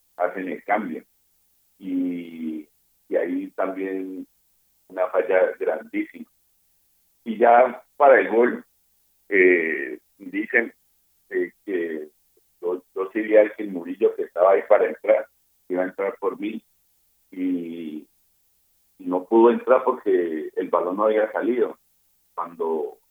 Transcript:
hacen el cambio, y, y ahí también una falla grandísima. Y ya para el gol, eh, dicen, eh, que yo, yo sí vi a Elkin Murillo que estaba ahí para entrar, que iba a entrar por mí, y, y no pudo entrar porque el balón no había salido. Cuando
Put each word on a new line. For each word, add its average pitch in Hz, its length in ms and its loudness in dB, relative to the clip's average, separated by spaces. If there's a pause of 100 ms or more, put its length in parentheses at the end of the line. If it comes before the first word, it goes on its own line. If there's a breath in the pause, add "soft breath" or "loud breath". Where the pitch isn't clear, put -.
(160)
hacen 90 300 -4
el 76 160 -10
cambio, 101 400 -4 (760)
y, 85 920 -8 (420)
y 98 60 -2
ahí 90 400 -4
también 95 720 -6 (600)
una 92 220 -4
falla 92 500 2
grandísima. 87 680 -6 (1000)
Y 110 140 -8
ya 120 460 6 (140)
para 117 220 8
el - 100 0
gol, 123 360 2 (640)
eh, 80 720 2 (180)
dicen, 101 560 -4 (560)
eh, 90 220 -4 (140)
que 82 440 -6 (520)
yo, 90 220 -6 (120)
yo 95 160 -6
sí 110 100 -4
vi 107 140 0
a 107 60 8
Elkin 104 320 -2
Murillo 92 420 -2
que 90 80 -4
estaba 90 300 4
ahí - 140 2
para 95 200 4
entrar, - 400 0 (400)
que 92 60 -8
iba 90 100 0
a 90 40 -4
entrar 98 320 -6
por 90 200 -4
mí, 110 240 -8 (680)
y, 85 760 -8 (920)
y - 60 -20
no 90 220 -4
pudo 117 260 6
entrar 117 320 2
porque 85 720 -2
el - 140 -4
balón 87 260 -2
no 107 100 0
había 107 280 0
salido. 104 440 -2 (560)
Cuando 82 640 -6 (140)